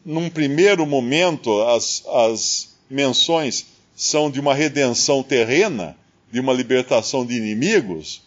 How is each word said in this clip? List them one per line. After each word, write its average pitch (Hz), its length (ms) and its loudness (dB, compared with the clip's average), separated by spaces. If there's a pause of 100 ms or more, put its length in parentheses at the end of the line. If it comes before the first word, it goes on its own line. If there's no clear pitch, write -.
num 165 260 -4
primeiro 160 580 2
momento 135 760 0
as, 117 460 0
as 113 680 -2 (140)
menções 139 800 0 (280)
são 151 360 0
de 131 80 -6
uma 143 160 2
redenção 139 680 0
terrena, 123 760 0 (360)
de 117 80 -4
uma 131 140 0
libertação 127 720 0
de 120 100 -6
inimigos, 110 920 -2